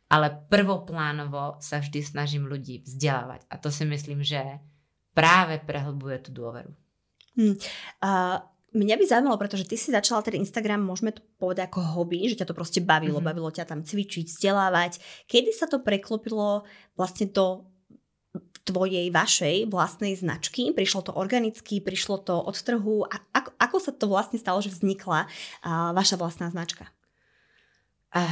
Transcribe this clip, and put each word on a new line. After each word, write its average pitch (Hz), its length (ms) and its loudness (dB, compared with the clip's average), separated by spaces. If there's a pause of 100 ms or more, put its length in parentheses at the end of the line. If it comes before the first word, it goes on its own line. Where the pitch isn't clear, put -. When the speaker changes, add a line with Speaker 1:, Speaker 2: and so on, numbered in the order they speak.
Speaker 1:
ale 151 200 6 (180)
prvoplánovo 151 1120 0
sa - 220 -4
vždy 147 220 -4
snažím 143 420 -4
ľudí 131 380 -8
vzdelávať. 131 680 -4
A - 80 -12
to 151 140 -6
si 147 140 -4
myslím, 147 360 -4
že 143 400 -4 (500)
práve 165 480 6
prehlbuje 139 600 -6
tú 131 120 -18
dôveru. 117 360 -10 (640)
Speaker 2:
Hm. 208 220 4 (420)
A 185 460 0 (280)
mňa 214 220 4
by 381 100 6
zaujímalo, 247 360 4
pretože 202 240 -2
ty - 100 -6
si - 140 -4
začala 220 320 2
ten 220 160 -2
Instagram, 208 480 0
môžeme 190 260 -2
to - 140 -10 (120)
povedať, 185 300 -2
ako 180 140 -4 (160)
hobby, 175 320 0
že 226 80 0
ťa 180 100 -4
to 175 80 -6
proste 170 240 -2
bavilo, 165 400 4
Speaker 1:
Mhm. 170 80 0
Speaker 2:
bavilo 160 220 -4
ťa 165 160 -8
tam 156 160 -8
cvičiť, 170 480 -4
vzdelávať. 185 720 2 (240)
Kedy 247 260 2
sa 440 140 -2
to 285 160 0
preklopilo 208 800 -2 (300)
vlastne 185 340 -2
do 190 380 0 (960)
tvojej, 185 460 0
vašej 180 580 2
vlastnej 196 480 0
značky? 185 560 -2
Prišlo 196 320 0
to 185 100 -8
organicky, 214 680 -2
prišlo 190 400 -2
to 185 160 0
od 196 180 -2
trhu? 214 500 0
A - 120 -8 (160)
ako, 262 240 -2
ako 254 220 2
sa 269 140 -4
to - 140 -2
vlastne 202 300 0
stalo, 196 240 0
že 202 100 -4
vznikla, 185 540 0 (360)
a, 170 320 -2
vaša 190 220 4
vlastná 175 340 -4
značka? 170 380 -10 (1300)
Speaker 1:
Eh, 175 80 0 (120)